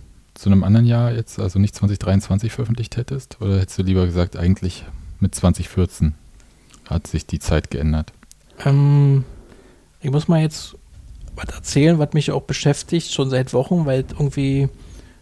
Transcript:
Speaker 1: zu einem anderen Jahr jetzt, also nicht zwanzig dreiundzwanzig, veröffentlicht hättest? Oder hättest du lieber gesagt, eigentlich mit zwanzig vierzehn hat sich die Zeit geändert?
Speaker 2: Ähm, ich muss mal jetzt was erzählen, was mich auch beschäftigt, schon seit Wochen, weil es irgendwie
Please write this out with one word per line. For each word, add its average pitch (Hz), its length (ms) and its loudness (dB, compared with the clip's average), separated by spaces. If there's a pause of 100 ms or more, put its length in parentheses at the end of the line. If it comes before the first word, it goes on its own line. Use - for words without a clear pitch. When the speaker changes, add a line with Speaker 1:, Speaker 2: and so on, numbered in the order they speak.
(340)
Speaker 1:
zu - 160 0
einem 98 120 6
anderen 113 240 6
Jahr 120 260 2
jetzt, - 280 -6
also 98 180 -2
nicht 101 160 2
zwanzig 101 240 0
dreiundzwanzig, 98 540 0
veröffentlicht 113 440 -4
hättest? 131 440 -8
Oder 98 180 2
hättest 92 200 -2
du 95 40 0
lieber 92 240 2
gesagt, 87 300 -2
eigentlich 87 480 0 (340)
mit - 160 0
zwanzig 85 340 0
vierzehn 85 460 0 (760)
hat - 200 -4
sich - 180 -6
die 78 120 -6
Zeit - 320 -2
geändert? 78 420 -2 (520)
Speaker 2:
Ähm, 143 600 4 (760)
ich 135 100 -6
muss 151 180 0
mal 165 140 2
jetzt - 340 -6 (580)
was - 180 -10
erzählen, 156 460 2
was 147 140 -2
mich 151 180 0
auch 156 120 -4
beschäftigt, - 720 -2
schon 135 180 -2
seit 131 240 -2
Wochen, 156 320 0
weil 131 200 0
es - 60 -14
irgendwie 139 560 0 (540)